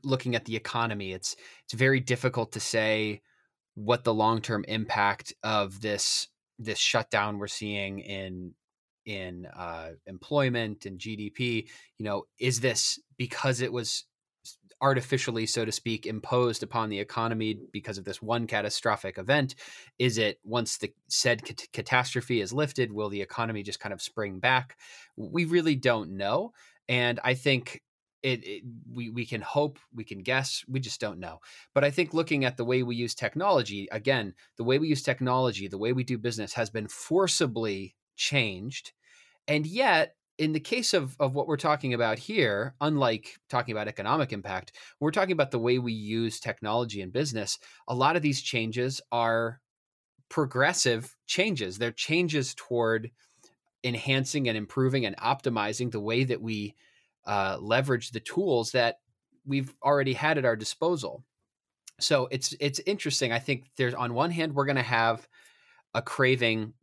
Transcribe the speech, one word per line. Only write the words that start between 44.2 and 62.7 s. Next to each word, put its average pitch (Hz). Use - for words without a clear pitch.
impact, 95
we're 151
talking 190
about 143
the 120
way 123
we 120
use 110
technology 110
in 92
business. 117
A 123
lot 135
of 170
these 143
changes 123
are 117
progressive 131
changes. 127
They're 117
changes 151
toward 113
enhancing 131
and 110
improving 127
and 98
optimizing 117
the 113
way 113
that 127
we, 104
uh, 95
leverage 120
the 113
tools 143
that 117
we've 135
already 139
had 151
at 131
our 113
disposal. 127
So 131
it's, 135
it's 147